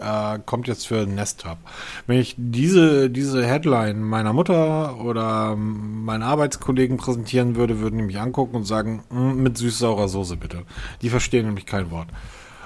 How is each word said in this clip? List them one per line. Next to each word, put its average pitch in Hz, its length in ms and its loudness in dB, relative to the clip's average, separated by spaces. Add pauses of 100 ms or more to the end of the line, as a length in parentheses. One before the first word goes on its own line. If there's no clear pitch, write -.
äh, 107 460 -2
kommt 123 220 -2
jetzt - 180 -6
für 110 180 0
Nest 98 400 -4
Hub. 85 140 -10 (480)
Wenn 123 140 4
ich - 180 -2
diese, 139 720 6
diese 131 340 0
Headline 117 600 2
meiner 107 280 0
Mutter 156 680 2
oder 113 560 0
meinen 110 680 -4
Arbeitskollegen 131 760 2
präsentieren 120 600 0
würde, 117 240 2
würden 110 180 -2
die 110 60 0
mich 98 160 -4
angucken 123 340 -2
und 110 100 -2
sagen, 110 460 -2
„Hm, 127 320 0
mit 120 160 2
süß-saurer 113 480 2
Soße 92 300 -4
bitte.“ 82 260 -10 (400)
Die 120 80 -2
verstehen 120 360 2
nämlich 101 200 -4
kein 95 240 -4
Wort. 82 160 -8 (600)